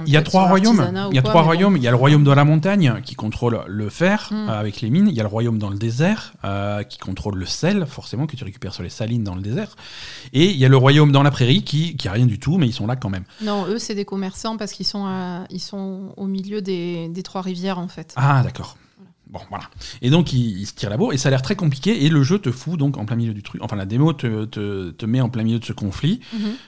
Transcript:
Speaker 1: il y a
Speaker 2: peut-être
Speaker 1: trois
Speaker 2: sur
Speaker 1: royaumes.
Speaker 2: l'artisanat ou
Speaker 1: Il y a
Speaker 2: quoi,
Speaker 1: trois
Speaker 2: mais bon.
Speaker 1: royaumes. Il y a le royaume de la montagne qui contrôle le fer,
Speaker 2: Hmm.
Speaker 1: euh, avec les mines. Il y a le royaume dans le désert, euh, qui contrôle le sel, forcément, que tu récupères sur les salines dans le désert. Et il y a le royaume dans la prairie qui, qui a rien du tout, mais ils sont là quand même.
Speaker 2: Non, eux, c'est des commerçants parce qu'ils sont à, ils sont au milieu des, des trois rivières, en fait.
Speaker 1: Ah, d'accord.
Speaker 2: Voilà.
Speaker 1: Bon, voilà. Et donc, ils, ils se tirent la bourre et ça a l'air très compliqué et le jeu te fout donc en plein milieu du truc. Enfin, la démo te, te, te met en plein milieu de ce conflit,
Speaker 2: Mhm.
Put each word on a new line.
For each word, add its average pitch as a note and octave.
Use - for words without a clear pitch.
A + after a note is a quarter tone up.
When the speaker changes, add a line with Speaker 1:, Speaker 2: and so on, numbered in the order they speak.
Speaker 1:
il C#3+
y D3
a D#3
Speaker 2:
peut-être D3+
Speaker 1:
trois F#3
Speaker 2:
sur F3+
Speaker 1:
royaumes. G3+
Speaker 2:
l'artisanat F3+
ou F#3+
Speaker 1:
Il -
y C3
a -
Speaker 2:
quoi, C3
Speaker 1:
trois E3
Speaker 2:
mais D#3
bon. D#3+
Speaker 1:
royaumes. F#3+
Il B2+
y A#2+
a A#2
le B2
royaume D3
de C#3
la C#3
montagne D#3
qui -
contrôle A2
le G#2
fer, F#3+
Speaker 2:
Hmm. G#3+
Speaker 1:
euh, G#2+
avec G#2+
les G#2+
mines. F#3
Il F3+
y A2+
a A2
le G#2+
royaume A2+
dans G#2
le G2+
désert, A2+
euh, G2+
qui -
contrôle G2
le F#2
sel, F3+
forcément, -
que D#3
tu -
récupères F#2+
sur -
les -
salines A2+
dans F#2
le F#2
désert. D3
Et D#3
il F3
y C3
a -
le C3+
royaume C#3+
dans C#3
la C#3+
prairie C3+
qui, D#3+
qui B2+
a F#2
rien A#2+
du A2
tout, D#3
mais D#3+
ils A2
sont G2+
là B2+
quand A#2
même. F#2+
Speaker 2:
Non, G#3
eux, G#3
c'est A3+
des G3+
commerçants G3
parce G#3
qu'ils -
sont G3+
à, F#3
ils F#3
sont F#3+
au G3
milieu G3
des, F3
des F3
trois F#3
rivières, F#3
en F3
fait. -
Speaker 1:
Ah, C3+
d'accord. -
Speaker 2:
Voilà. -
Speaker 1:
Bon, F#2
voilà. G2+
Et A#2+
donc, D3+
ils, A#2
ils G2+
se -
tirent -
la G#2
bourre G#3
et C#3
ça C#3
a -
l'air C3
très G3+
compliqué F3
et D3+
le D#3
jeu D#3
te B2+
fout E3
donc C#3+
en G#2+
plein A2
milieu A2+
du G2+
truc. -
Enfin, A2
la F#2+
démo C3
te, A2
te, G2+
te -
met A#2+
en A#2
plein A2+
milieu A2+
de A2+
ce -
conflit, C#3
Speaker 2:
Mhm. A3+